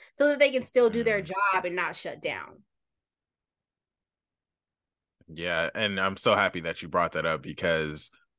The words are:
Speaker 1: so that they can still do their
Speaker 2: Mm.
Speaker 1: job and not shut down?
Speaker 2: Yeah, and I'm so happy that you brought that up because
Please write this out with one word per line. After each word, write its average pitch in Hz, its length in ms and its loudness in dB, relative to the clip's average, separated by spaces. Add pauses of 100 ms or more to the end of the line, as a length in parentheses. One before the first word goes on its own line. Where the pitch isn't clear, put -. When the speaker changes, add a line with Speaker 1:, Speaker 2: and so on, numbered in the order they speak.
(140)
Speaker 1:
so 285 140 4
that 294 100 4
they 285 140 6
can 254 120 0
still 240 280 4
do 233 120 -2
their 220 180 2
Speaker 2:
Mm. 160 120 -8
Speaker 1:
job 190 320 2
and 175 100 -4
not 165 200 -2
shut - 260 -12
down? 98 420 -8 (2750)
Speaker 2:
Yeah, 82 460 -2
and 101 260 -2
I'm 95 180 0
so 110 180 2
happy 95 260 0
that 82 200 -6
you 85 80 -12
brought 85 240 0
that 80 120 -2
up 78 160 -2
because 78 680 -2 (280)